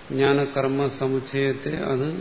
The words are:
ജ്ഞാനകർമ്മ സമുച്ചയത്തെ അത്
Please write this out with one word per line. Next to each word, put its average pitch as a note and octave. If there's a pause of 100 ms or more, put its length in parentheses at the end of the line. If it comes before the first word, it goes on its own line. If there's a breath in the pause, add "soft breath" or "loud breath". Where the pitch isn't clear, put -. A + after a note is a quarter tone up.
(120)
ജ്ഞാനകർമ്മ C#3
സമുച്ചയത്തെ C3+ (100)
അത് C3+ (140)